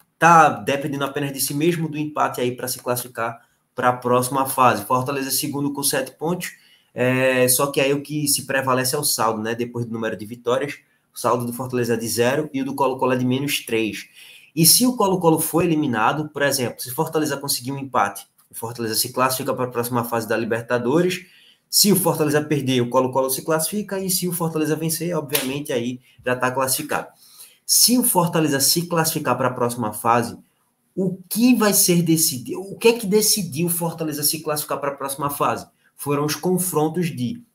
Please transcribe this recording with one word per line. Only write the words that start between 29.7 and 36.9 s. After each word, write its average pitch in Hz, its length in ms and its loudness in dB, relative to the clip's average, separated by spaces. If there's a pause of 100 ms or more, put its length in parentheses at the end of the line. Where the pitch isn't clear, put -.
fase, 113 460 0 (580)
o 180 220 -2 (100)
que 240 280 6
vai 208 180 4
ser 175 300 4
decidido? 156 580 0
O - 160 -12
que 226 120 6
é 247 40 8
que 226 140 -6
decidiu 175 580 2
o 170 60 0
Fortaleza 156 500 -4
se 151 220 -2
classificar 151 360 -4
pra 139 120 -4
próxima 139 400 -6
fase? 113 340 -2 (300)
Foram 143 300 -2
os 147 100 -4
confrontos 170 720 0